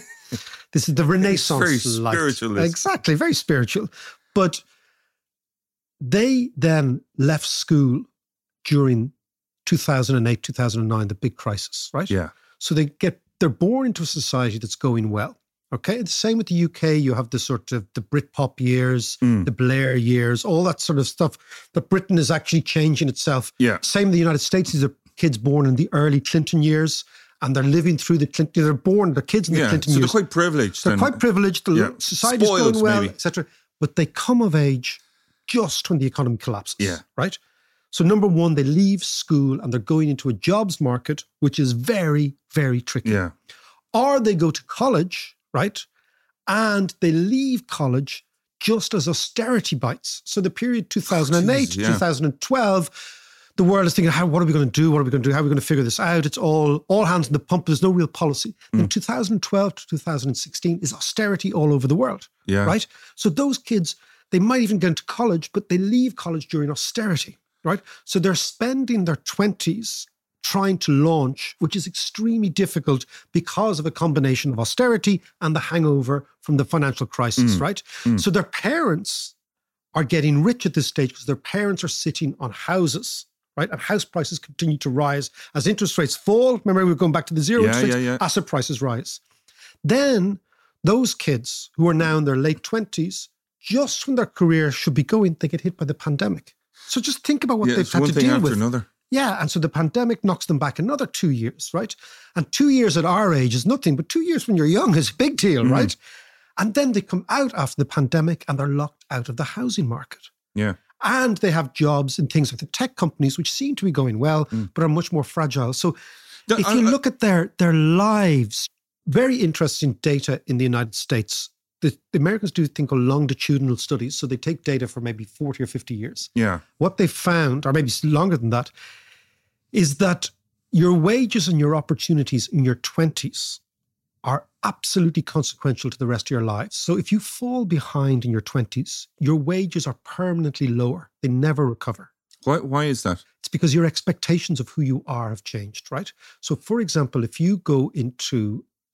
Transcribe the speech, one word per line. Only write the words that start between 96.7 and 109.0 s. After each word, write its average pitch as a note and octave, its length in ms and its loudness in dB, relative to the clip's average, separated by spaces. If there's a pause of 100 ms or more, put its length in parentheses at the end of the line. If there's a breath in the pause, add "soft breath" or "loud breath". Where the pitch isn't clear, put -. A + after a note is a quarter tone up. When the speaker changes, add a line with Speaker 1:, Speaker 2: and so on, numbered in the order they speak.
Speaker 2:
So B3 140 -4
just - 240 -6
think D4 180 0
about A#3+ 160 0
what B3 100 2
Speaker 1:
Yeah, A#3+ 60 2
Speaker 2:
they've G3 100 4
Speaker 1:
it's - 80 -6
Speaker 2:
had E3 80 2
Speaker 1:
one C#3+ 80 2
Speaker 2:
to D#3 60 0
Speaker 1:
thing C#3 100 4
Speaker 2:
deal B2+ 100 4
Speaker 1:
after G#3 80 2
Speaker 2:
with. C3+ 100 2
Speaker 1:
another. A#2 340 0 (240)
Speaker 2:
Yeah, B3+ 280 0
and D#3 100 -2
so F3 100 -4
the D#3 100 0
pandemic A3+ 540 0
knocks F#3+ 240 0
them D3+ 120 2
back C#3+ 200 -4
another C4 260 -2
two - 240 -2
years, A#2 440 -4
right? G#3 220 -6 (400 loud breath)
And - 160 -4
two C#4+ 180 2
years A#3 280 4
at D#3+ 80 2
our F3+ 280 2
age B2+ 220 2
is B2 100 -2
nothing, G3+ 300 2
but D#3+ 140 -4
two E4 140 0
years E4 240 -2
when G3+ 100 2
you're D3+ 80 4
young G3 300 4
is D3+ 140 2
a - 40 -8
big D4 240 0
deal, D3 260 2
Speaker 1:
Mm. B2 80 4
Speaker 2:
right? B2+ 240 2 (640 loud breath)
And G3+ 160 -2
then C#4 200 2
they G3+ 80 0
come - 280 -4
out C4 240 -2
after C#3+ 280 -4
the B2+ 40 -2
pandemic D#3+ 640 0
and C#3 120 -4
they're C#3 80 -2
locked D3 440 -4